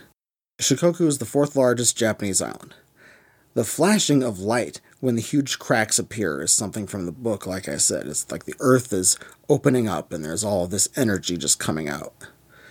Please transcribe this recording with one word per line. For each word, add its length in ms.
Shikoku 460
is 120
the 60
fourth 300
largest 420
Japanese 440
island. 340
The 100
flashing 580
of 160
light 420
when 160
the 60
huge 360
cracks 400
appear 440
is 100
something 340
from 200
the 60
book, 320
like 240
I 100
said. 280
It's 240
like 140
the 160
earth 320
is 260
opening 400
up 240
and 120
there's 200
all 240
this 260
energy 420
just 220
coming 300
out. 240